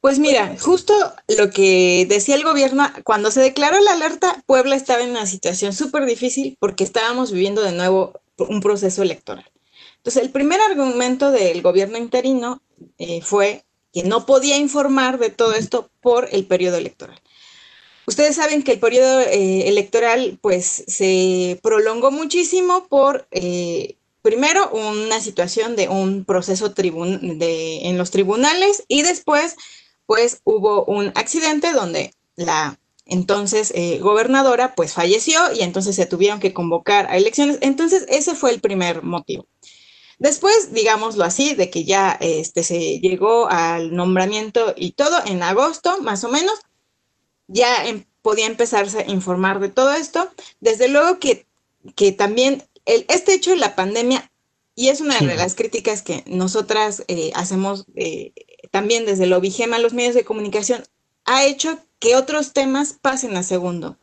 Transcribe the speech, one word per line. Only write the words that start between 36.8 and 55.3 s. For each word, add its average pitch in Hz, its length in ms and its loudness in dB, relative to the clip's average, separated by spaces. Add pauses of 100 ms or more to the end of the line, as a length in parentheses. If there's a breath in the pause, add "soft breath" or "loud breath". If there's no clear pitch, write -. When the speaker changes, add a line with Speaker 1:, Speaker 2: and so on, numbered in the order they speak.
Speaker 1:
a 180 60 -2
elecciones. 269 460 0
Entonces, 330 480 2
ese 285 260 0
fue 262 160 0
el 233 80 -2
primer 180 440 -2
motivo. 170 420 -8 (720 soft breath)
Después, 370 540 2
digámoslo 220 500 0
así, 180 300 0
de 180 160 0
que 165 160 -6
ya, 190 340 0
este, 165 440 -4
se 165 360 -4
llegó 196 500 2
al 165 460 -2
nombramiento 202 800 0
y - 160 -8
todo 302 340 0
en 185 160 -4
agosto, 302 600 0
más 208 240 -6
o 233 40 -6
menos, 359 300 -2 (880)
ya 226 400 0
em-, 214 180 -8 (160)
podía 220 260 0
empezarse 220 520 -2
a - 120 -6
informar 190 480 -2
de 196 100 -4
todo 262 240 2
esto. 330 360 -4 (320 loud breath)
Desde 226 260 2
luego 330 320 2
que, - 260 -2 (500)
que 196 160 4
también 240 520 0 (220)
el, 233 240 2
este 370 240 2
hecho 370 180 0
de 370 60 4
la 220 180 -2
pandemia, 233 560 -2 (440)
y 247 140 0
es 294 120 0
una 277 180 0
Speaker 2:
Sí. 147 60 2
Speaker 1:
de 127 100 -2